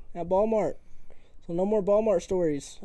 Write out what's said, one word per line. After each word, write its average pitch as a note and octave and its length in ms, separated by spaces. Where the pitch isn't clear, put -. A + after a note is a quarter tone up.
at E3+ 140
Walmart. G3+ 460
So E3+ 80
no F3+ 120
more G#3 180
Walmart G3+ 380
stories. E3 640